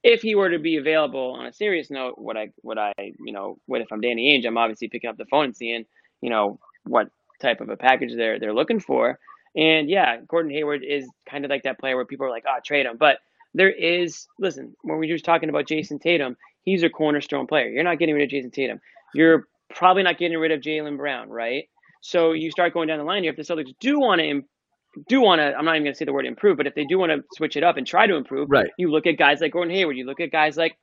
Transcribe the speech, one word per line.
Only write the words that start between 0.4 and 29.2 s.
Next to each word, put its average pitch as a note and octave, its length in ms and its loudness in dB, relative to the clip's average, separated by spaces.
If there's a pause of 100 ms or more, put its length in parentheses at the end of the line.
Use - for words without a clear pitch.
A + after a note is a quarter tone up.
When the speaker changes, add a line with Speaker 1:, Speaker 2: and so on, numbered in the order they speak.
Speaker 1:
to E3+ 80 0
be D#3+ 200 -2
available, C3+ 600 -2
on B2 80 -12
a A#2+ 60 -14
serious F3+ 380 -4
note, C3 260 -8
would A2+ 200 -10
I, G#2+ 120 -6 (140)
would A2 160 -8
I, G#2 200 -2
you G#2+ 340 -14
know, G2 340 -10
what B2 160 -4
if G#2+ 100 -10
I'm G#2+ 80 -6
Danny A#2+ 380 2
Ainge? A#2+ 80 -2
I'm A2+ 100 -2
obviously A2+ 320 -2
picking A#2 220 -10
up A2 80 -14
the G#2+ 80 -14
phone D3 200 0
and A#2 100 -10
seeing, A#2 280 -8 (380)
you A#2+ 80 -6
know, G#2 280 0 (260)
what A#2+ 240 0 (340)
type A#2+ 180 0
of A2 80 -10
a G#2+ 80 -8
package B2+ 400 2
they're, A2+ 220 -2
they're G#2+ 160 -4
looking D#3+ 260 0
for. B2+ 380 0 (380)
And D#3 340 4
yeah, D3+ 260 2 (100)
Gordon E3 260 -2
Hayward D3 360 -4
is C#3+ 180 -4 (220)
kind C#3+ 160 -8
of C#3 60 -8
like C#3 140 -4
that C3 140 -6
player C3 180 -4
where B2+ 100 -4
people C3+ 180 -8
are C3 60 -2
like, A#2 180 -8
"Oh, B2+ 160 -2
trade C#3+ 220 0
him." A#2 120 -6
But D3 200 4 (340)
there F#3+ 180 4
is, E3+ 580 -2 (100)
listen, C3+ 440 -6
when D#3 160 -4
we D#3+ 100 -4
were E3 60 -2
just D#3 100 -6
talking E3 240 0
about D3 180 -2
Jason D#3 320 -6
Tatum, C#3+ 380 0 (260)
he's F#3 220 2
a E3 40 4
cornerstone D3 600 -2
player. C3+ 200 2
You're A#2+ 140 -2
not F3 160 0
getting D#3 160 2
rid D3 80 2
of B2+ 80 -2
Jason B2+ 220 -6
Tatum. A#2+ 280 -6 (320)
You're D#3+ 360 6 (260)
probably F#3 300 4
not E3+ 140 0
getting E3+ 200 -2
rid D#3+ 140 0
of D3 80 -2
Jaylen D3+ 360 -6
Brown, C3 320 -6
right? A#2 360 -6 (360)
So E3 300 2
you D#3+ 220 -4
start F3 200 2
going E3 140 -2
down D#3 120 -4
the D3 60 -6
line F#3 200 -2
here. D#3 80 -2
If - 40 -12
the D#3 60 -12 (100)
Celtics C#3+ 280 -8
do C#4+ 180 0
wanna G3+ 240 4
im-, C#3+ 220 -2 (640)
do C4 120 4
wanna, D#3+ 380 6
I'm D3 60 -4
not D#3+ 100 2
even D#3 100 0
gonna C#3+ 120 -4
say D#3+ 80 -6
the C#3+ 80 -4
word C3+ 140 -2
improve, D3+ 300 2
but C#3 120 -2
if - 80 -6
they D3+ 80 -2
do E3+ 160 0
wanna D#3+ 160 2 (160)
switch D3+ 240 -4
it D3+ 80 0
up - 120 4
and C3 80 -4
try G3+ 220 4
to F#3+ 80 2
improve, C#3 380 -4
Speaker 2:
Right. A2+ 260 4
Speaker 1:
you F3+ 100 0
look D#3 200 2
at D3+ 100 2
guys D3 220 4